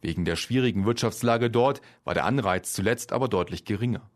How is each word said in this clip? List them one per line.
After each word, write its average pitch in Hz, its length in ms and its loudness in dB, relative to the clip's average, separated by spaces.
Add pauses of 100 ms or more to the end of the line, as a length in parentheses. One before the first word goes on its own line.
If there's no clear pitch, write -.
Wegen 85 220 -2
der 82 140 0
schwierigen 117 480 0
Wirtschaftslage 117 640 0
dort 123 320 2 (240)
war - 80 -4
der 85 100 0
Anreiz 98 480 0
zuletzt 110 400 -2
aber 127 160 0
deutlich 90 380 -2
geringer. 117 500 -4